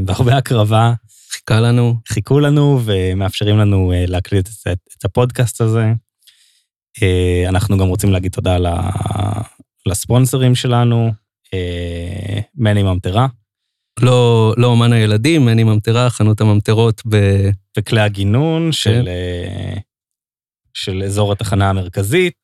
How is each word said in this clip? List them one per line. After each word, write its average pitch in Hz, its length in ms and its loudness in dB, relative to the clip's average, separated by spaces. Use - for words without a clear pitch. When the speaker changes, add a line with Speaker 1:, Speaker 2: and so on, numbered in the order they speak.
Speaker 1:
והרבה 123 300 2
הקרבה 113 560 2
Speaker 2:
חיכה - 280 -2
לנו. 120 360 2
Speaker 1:
חיכו 135 320 0
לנו 147 440 4
ומאפשרים 98 760 0
לנו, 98 340 2
אה, 90 160 0
להקליט 90 400 -2
את, - 240 -16
את, 87 60 -4
את - 80 -6
הפודקאסט 123 560 -2
הזה. 110 320 0
אה, 90 480 2
אנחנו 98 280 0
גם 95 100 0
רוצים 98 240 -2
להגיד 90 200 -2
תודה 90 260 -2
ל-, 85 320 -2
לספונסרים 127 680 0
שלנו, 120 560 0
אה, 87 840 -6
מני 104 280 0
ממטרה. 95 440 0
Speaker 2:
לא, 120 560 4
לא 120 100 4
אומן 117 260 4
הילדים, 113 520 2
מני 113 180 2
ממטרה, 113 460 2
חנות 107 320 0
הממטרות 110 680 2
ב- 98 400 2
Speaker 1:
וכלי 110 240 0
הגינון 110 640 0
Speaker 2:
כן. 160 60 0
Speaker 1:
של, 113 360 0
אה, 90 680 -8
של 95 300 -6
אזור 101 280 0
התחנה 98 380 0
המרכזית. 101 640 -2